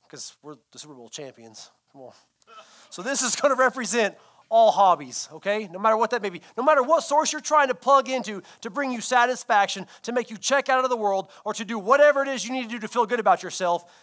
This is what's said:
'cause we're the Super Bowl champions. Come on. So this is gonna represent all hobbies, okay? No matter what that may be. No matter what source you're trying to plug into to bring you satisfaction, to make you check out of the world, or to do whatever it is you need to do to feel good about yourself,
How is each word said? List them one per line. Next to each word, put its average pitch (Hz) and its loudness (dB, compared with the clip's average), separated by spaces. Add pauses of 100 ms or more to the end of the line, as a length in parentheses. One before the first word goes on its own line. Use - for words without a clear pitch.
'cause - -18
we're 147 -20 (140)
the 123 -20
Super 151 -20
Bowl 123 -20
champions. 117 -18 (220)
Come 139 -20
on. 123 -20 (760)
So - -14
this 247 -2
is 247 -2
gonna 277 2
represent 233 0 (320)
all 226 6
hobbies, 160 2
okay? 202 -6
No 180 -12
matter 220 2
what 226 0
that 233 -2
may 202 -6
be. 180 -10 (160)
No 233 -4
matter 285 4
what 302 2
source 294 0
you're 302 -8
trying 294 2
to 254 -4
plug 262 2
into 214 -4 (200)
to 226 -10
bring 262 -4
you 240 -6
satisfaction, 233 0 (140)
to - -10
make 240 -4
you 220 -14
check 269 -2
out 262 2
of 262 -2
the 247 -2
world, 196 -2 (140)
or 208 -4
to 214 -10
do 220 -6
whatever 277 6
it 269 -4
is 254 -4
you 233 -10
need 254 -4
to 220 -10
do 240 -8
to 214 -8
feel 240 0
good 233 -2
about 185 2
yourself, 175 -4 (140)